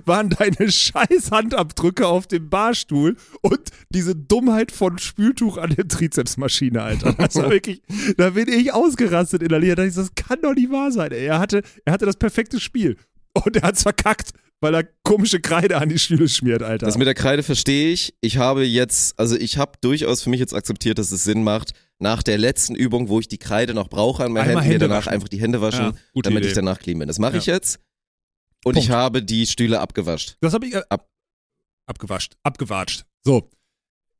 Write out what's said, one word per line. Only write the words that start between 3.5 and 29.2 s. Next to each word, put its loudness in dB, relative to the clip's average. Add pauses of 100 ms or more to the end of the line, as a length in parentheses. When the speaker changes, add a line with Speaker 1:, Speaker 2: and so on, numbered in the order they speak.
Speaker 1:
diese 0
Dummheit 2
von -2
Spültuch -2
an -2
der 0
Trizepsmaschine, -2
Alter. 0
Das 0
war 2
Speaker 2:
<laughs> -
Speaker 1:
wirklich, 0 (340)
da 4
bin 0
ich 2
ausgerastet 2
innerlich. 2
Da 2
dachte 0
ich, -4
das -4
kann -4
doch 2
nicht 2
wahr 0
sein, -2
ey. -6
Er 0
hatte, 0 (220)
er 2
hatte 0
das 0
perfekte -2
Spiel. -2 (480)
Und 0
er 2
hat's 2
verkackt, 0 (320)
weil 2
er 2 (180)
komische 2
Kreide 2
an 2
die 0
Stühle 4
schmiert, 0
Alter. -4
Speaker 2:
Das 0
mit 4
der 4
Kreide 0
verstehe 0
ich. -4
Ich 0
habe 2
jetzt, 0
also 2
ich -4
hab -2
durchaus 0
für -2
mich 0
jetzt -4
akzeptiert, -2
dass -2
es -4
Sinn 0
macht, -2 (260)
nach -2
der 0
letzten 0
Übung, -2
wo 2
ich -6
die -10
Kreide -2
noch -4
brauche 0
an -2
meinen 0
Speaker 1:
Einmal 2
Speaker 2:
Händen, 2
mir 4
Speaker 1:
Hände 2
Speaker 2:
danach 0
Speaker 1:
waschen. -6
Speaker 2:
einfach -4
die -8
Hände 0
waschen, 0
Speaker 1:
Ja, -2 (220)
gute -2
Speaker 2:
damit 2
Speaker 1:
Idee. 0
Speaker 2:
ich -2
danach 0
clean -6
bin. -6
Das -6
mache 0
Speaker 1:
Ja. -2
Speaker 2:
ich -4
jetzt. -2 (840)
Und 2
ich 4
Speaker 1:
Punkt. 2
Speaker 2:
habe 0